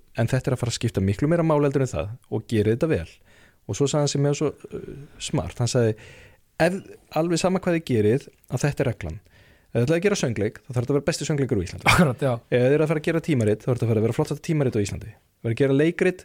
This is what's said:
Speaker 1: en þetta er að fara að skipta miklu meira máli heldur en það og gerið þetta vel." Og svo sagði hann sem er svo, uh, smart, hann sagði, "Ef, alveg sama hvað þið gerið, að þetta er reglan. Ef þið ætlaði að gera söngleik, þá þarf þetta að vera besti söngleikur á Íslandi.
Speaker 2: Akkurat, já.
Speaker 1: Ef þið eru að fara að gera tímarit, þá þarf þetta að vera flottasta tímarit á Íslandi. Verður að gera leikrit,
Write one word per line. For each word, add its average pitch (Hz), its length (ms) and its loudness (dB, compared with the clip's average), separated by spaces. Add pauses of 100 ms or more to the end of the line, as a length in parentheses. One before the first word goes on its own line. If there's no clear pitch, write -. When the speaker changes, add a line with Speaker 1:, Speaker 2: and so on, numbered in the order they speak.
(160)
Speaker 1:
en 117 160 -2
þetta 127 160 0
er 123 80 0
að - 80 -6
fara 117 80 -2
að - 80 -4
skipta 113 240 -2
miklu 101 240 0
meira 170 160 2
máli 147 240 2
heldur 139 160 0
en 127 80 -4
það 82 160 -4 (240)
og 110 160 -6
gerið 110 300 2
þetta 160 160 2
vel." 82 180 -4 (560)
Og 107 80 -6
svo 139 120 2
sagði 151 160 0
hann 139 100 0
sem 143 120 0
er 143 80 2
svo, 147 200 -2
uh, - 420 -14 (240)
smart, - 400 -6
hann 120 80 0
sagði, 113 260 2 (640)
"Ef, 170 140 2 (420)
alveg 165 240 0
sama 185 200 2
hvað 170 200 0
þið - 120 -10
gerið, 107 360 2 (240)
að - 120 -4
þetta 143 200 0
er 123 100 -2
reglan. - 260 -10 (540)
Ef 117 80 0
þið - 60 4
ætlaði 165 100 2
að 170 60 -4
gera 202 120 2
söngleik, 110 460 -2
þá - 80 -20
þarf 120 140 -2
þetta 135 100 -2
að 143 60 4
vera 143 80 -6
besti 156 180 -2
söngleikur 135 320 0
á 87 80 0
Íslandi. - 240 -8
Speaker 2:
Akkurat, 151 320 4
já. 131 120 0 (180)
Speaker 1:
Ef 123 100 4
þið 131 140 4
eru 151 80 2
að 151 80 0
fara 156 100 0
að - 60 -6
gera 165 180 0
tímarit, 110 380 2
þá - 80 -10
þarf 117 80 0
þetta 113 180 0
að 104 60 2
vera 113 100 0
flottasta 151 320 -4
tímarit 147 320 0
á 101 60 2
Íslandi. - 260 -8 (340)
Verður 117 120 -2
að 143 80 2
gera 135 100 4
leikrit, 175 520 2